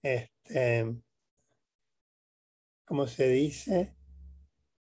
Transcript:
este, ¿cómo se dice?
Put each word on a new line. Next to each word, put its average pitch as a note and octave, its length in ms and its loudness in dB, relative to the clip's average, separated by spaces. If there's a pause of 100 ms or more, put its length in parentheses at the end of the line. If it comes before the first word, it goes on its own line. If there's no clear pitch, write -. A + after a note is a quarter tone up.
este, A#2+ 920 0 (1900)
¿cómo C#3+ 220 -2
se C3 200 0
dice? D3+ 680 0 (1040)